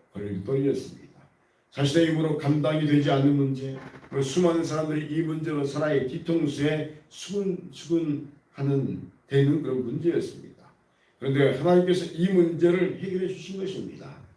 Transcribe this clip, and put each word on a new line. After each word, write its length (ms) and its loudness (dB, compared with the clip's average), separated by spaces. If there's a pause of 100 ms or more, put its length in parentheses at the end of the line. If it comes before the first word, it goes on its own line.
(140)
걸림돌이었습니다. 880 -2 (680)
자신의 400 2
힘으로 260 0
감당이 480 0
되지 260 4
않는 240 4
문제, 420 -2 (320)
그리고 120 -2
수많은 420 2
사람들이 520 -4
이 80 0
문제로 400 -2
사라의 440 0
뒤통수에 880 -2 (140)
수근수근하는, 1900 -4 (260)
되는 360 2
그런 200 -4
문제였습니다. 800 -4 (560)
그런데 380 2
하나님께서 560 4
이 160 0
문제를 680 2
해결해 280 -4
주신 320 -10
것입니다. 560 -10 (220)